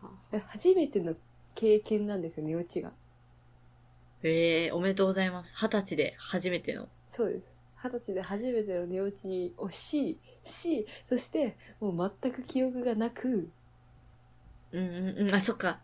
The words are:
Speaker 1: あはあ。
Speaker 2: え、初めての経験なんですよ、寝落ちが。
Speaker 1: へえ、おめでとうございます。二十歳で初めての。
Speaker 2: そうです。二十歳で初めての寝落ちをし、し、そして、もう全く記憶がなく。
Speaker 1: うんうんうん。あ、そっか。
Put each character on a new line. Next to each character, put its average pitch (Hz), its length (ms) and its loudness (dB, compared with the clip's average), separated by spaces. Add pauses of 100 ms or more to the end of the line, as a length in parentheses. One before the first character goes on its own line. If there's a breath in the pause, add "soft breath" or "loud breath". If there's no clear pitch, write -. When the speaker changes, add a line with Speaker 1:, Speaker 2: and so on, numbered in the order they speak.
Speaker 1:
あ 196 40 -16
は 190 60 -18 (200)
あ。 214 40 -2
Speaker 2:
え、 - 20 0
初 349 360 4
め 339 140 6
て 196 120 0
の 165 140 -2 (400)
経 214 260 6
験 208 260 0
な 202 100 -4
ん 180 60 -4
で 165 80 -6
す 156 100 -8
よ、 156 60 -4
寝 160 100 -2
落 170 120 -6
ち - 140 -4
が。 - 100 -12 (1300)
Speaker 1:
へ 165 440 4
え、 - 60 -2
お 170 80 -2
め 190 100 2
で 196 40 0
と 196 100 4
う - 20 6
ご 190 60 4
ざ 190 120 2
い 185 60 0
ま 180 140 -8
す。 - 120 -18
二 220 120 0
十 214 140 2
歳 170 140 -6
で 143 220 0
初 180 320 -4
め 175 100 0
て - 140 -6
の。 - 140 -10 (200)
Speaker 2:
そ - 160 -2
う 185 60 2
で - 100 -4
す。 - 40 -14 (380)
二 254 80 -6
十 240 100 -6
歳 202 140 -6
で 185 80 -2
初 196 220 -4
め 240 180 0
て 196 120 -4
の 175 120 -2
寝 185 140 -2
落 202 160 -2
ち 185 400 -4
を 190 140 -6
し、 - 480 -2 (260 loud breath)
し、 285 420 -2 (220 loud breath)
そ 262 80 4
し - 120 -6
て、 285 280 0 (240 loud breath)
も 208 100 0
う 175 220 0 (100)
全 254 100 0
く 254 100 -8
記 262 200 -2
憶 254 220 0
が 240 100 2
な 226 160 0
く。 233 380 -2 (1200)
Speaker 1:
う 175 80 -2
ん 185 60 0
う 185 280 -4
ん 202 140 2
う - 20 4
ん。 196 40 6
あ、 196 60 6
そ 208 140 0
っ - 20 -6
か。 175 280 -2